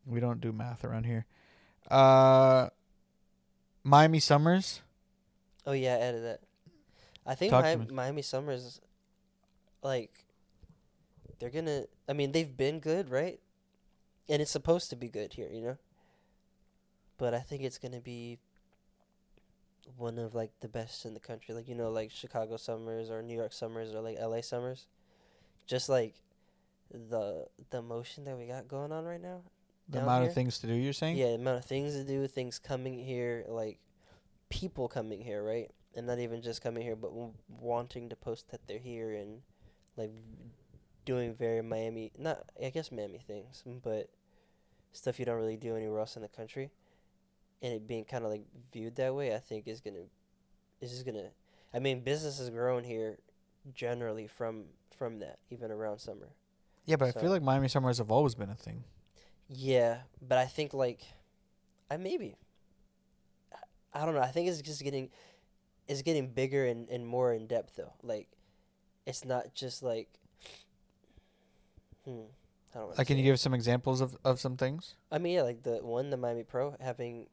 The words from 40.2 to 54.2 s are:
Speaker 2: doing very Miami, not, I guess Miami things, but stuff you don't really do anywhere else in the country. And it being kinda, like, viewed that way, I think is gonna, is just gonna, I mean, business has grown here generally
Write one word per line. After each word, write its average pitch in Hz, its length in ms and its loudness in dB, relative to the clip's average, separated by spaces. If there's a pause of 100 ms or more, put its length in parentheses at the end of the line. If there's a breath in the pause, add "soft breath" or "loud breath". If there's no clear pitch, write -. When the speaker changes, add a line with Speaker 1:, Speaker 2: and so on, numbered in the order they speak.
Speaker 2:
doing 123 300 -2
very 113 280 0
Miami, 113 560 -4
not, 156 260 -4 (180)
I 131 80 -4
guess 156 220 -8
Miami 104 340 -8
things, 104 360 -14 (200)
but 110 260 -2 (840)
stuff - 260 -6
you 127 60 -6
don't 117 140 0
really 110 180 -2
do 113 200 -6
anywhere 107 240 -2
else 110 160 -4
in 113 60 -12
the 104 60 -12
country. 135 420 -12 (920)
And 123 100 -4
it 110 140 -6
being 113 180 -6
kinda, 117 240 -4
like, 107 140 -4 (300)
viewed 117 240 -8
that 131 180 0
way, 139 200 -2
I 110 40 -2
think 110 300 -8
is 110 120 -10
gonna, 95 240 -12 (760)
is 123 100 -10
just 127 160 -10
gonna, 107 240 -8 (420)
I 120 60 -4
mean, 131 220 0
business 143 380 -2
has 127 120 -6
grown 123 340 0
here 110 340 -4 (540)
generally 117 540 -4